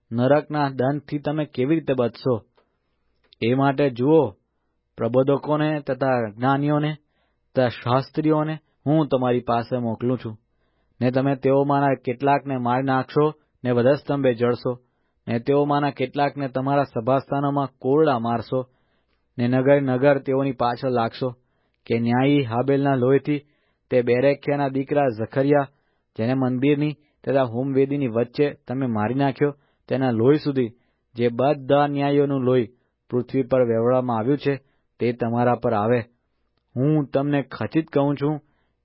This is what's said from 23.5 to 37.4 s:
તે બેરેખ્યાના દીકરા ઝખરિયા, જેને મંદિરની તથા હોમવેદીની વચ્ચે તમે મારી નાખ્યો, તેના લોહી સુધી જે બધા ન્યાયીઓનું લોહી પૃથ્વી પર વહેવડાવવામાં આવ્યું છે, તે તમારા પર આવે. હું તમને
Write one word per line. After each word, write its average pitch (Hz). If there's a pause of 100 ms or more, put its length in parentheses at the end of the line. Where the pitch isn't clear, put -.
તે 123
બેરેખ્યાના 139
દીકરા 135
ઝખરિયા, 135 (480)
જેને 117
મંદિરની 139
તથા -
હોમવેદીની 135
વચ્ચે 120 (140)
તમે 131
મારી 110
નાખ્યો, 139 (320)
તેના 127
લોહી 123
સુધી 131 (460)
જે 117
બધા 139
ન્યાયીઓનું 143
લોહી 123 (420)
પૃથ્વી 123
પર 127
વહેવડાવવામાં 120
આવ્યું 135
છે, 139 (380)
તે 120
તમારા 120
પર 120
આવે. 110 (760)
હું 147
તમને 139